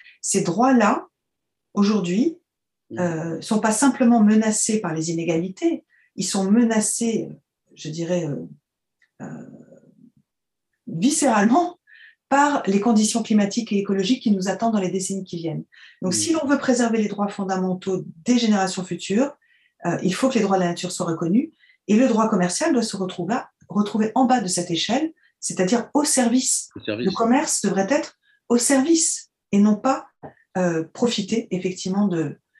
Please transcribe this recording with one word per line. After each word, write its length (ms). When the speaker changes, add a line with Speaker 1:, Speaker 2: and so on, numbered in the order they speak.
Speaker 1:
Ces 200
droits-là, 640
aujourd'hui, 640
Speaker 2:
Mhm. 80
Speaker 1:
euh, 420
sont 200
pas 120
simplement 500
menacés 560
par 140
les 180
inégalités, 720
ils 80
sont 260
menacés, 800
je 140
dirais, 380
euh, 200
euh, 240
viscéralement 920
par 380
les 140
conditions 420
climatiques 500
et 60
écologiques 440
qui 80
nous 180
attendent 260
dans 60
les 100
décennies 340
qui 120
viennent. 280
Donc, 100
Speaker 2:
Mhm. 60
Speaker 1:
si 140
l'on 140
veut 120
préserver 400
les 100
droits 200
fondamentaux 760
des 140
générations 460
futures, 520
euh, 160
il 120
faut 140
que 60
les 60
droits 160
de 60
la 60
nature 240
soient 140
reconnus 440
et 80
le 120
droit 200
commercial 440
doit 100
se 140
retrouver, 400
retrouver 460
en 100
bas 160
de 80
cette 220
échelle, 420
c'est-à-dire 540
au 100
service. 720
Speaker 2:
Au 40
service. 260
Speaker 1:
Le 60
commerce 500
devrait 280
être 280
au 80
service 760
et 60
non 180
pas, 300
euh, 360
profiter 580
effectivement 580
de, 300